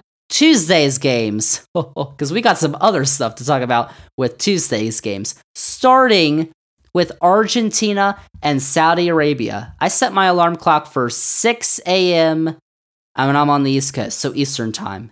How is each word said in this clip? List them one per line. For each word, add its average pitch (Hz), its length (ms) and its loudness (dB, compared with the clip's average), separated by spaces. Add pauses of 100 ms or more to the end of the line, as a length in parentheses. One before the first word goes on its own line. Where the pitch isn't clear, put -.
(300)
Tuesday's 165 680 2
games, 113 720 -2
<laughs> - 60 -12
'cause 147 560 -6
we 214 100 -2
got 220 180 2
some 151 200 -2
other 147 260 2
stuff 120 300 -2
to 123 100 -14
talk 135 180 0
about 120 280 -2 (240)
with 123 220 -4
Tuesday's 113 640 -2
games, 101 340 -8 (200)
starting 196 960 2 (420)
with 175 200 0 (100)
Argentina 202 960 0 (240)
and 143 220 0
Saudi 170 460 2
Arabia. 127 680 -2
I 170 100 0
set 233 240 -2
my 196 120 2
alarm 175 300 2
clock 156 360 0
for 123 200 -2
six - 760 -2
A 180 300 2
M. 160 420 0 (580)
I 135 120 0
mean, 139 80 2
I'm 147 160 2
on 143 120 2
the 135 80 0
East 135 220 -2
Coast, - 240 -6
so 131 160 -4
Eastern 127 380 -4
time, 104 400 -12